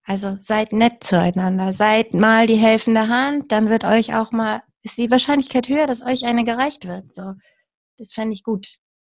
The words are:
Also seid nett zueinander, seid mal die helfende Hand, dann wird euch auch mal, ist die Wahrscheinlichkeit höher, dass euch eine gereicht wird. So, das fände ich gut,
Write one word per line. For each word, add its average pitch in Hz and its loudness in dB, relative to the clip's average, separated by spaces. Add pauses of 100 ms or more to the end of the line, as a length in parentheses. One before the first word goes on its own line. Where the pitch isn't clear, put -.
Also 196 -6
seid 214 -2
nett 233 2
zueinander, 185 0
seid 214 2
mal 220 4
die 220 4
helfende 220 2
Hand, 269 -2
dann 214 2
wird 220 0
euch 226 0
auch 226 -4
mal, 220 -4 (200)
ist - -14
die 233 -2
Wahrscheinlichkeit 254 0
höher, 294 0
dass 240 -4
euch 254 -4
eine 240 0
gereicht 247 -4
wird. 185 -12
So, 190 -14 (640)
das 226 -18
fände 220 -4
ich 196 -14
gut, 202 -6 (320)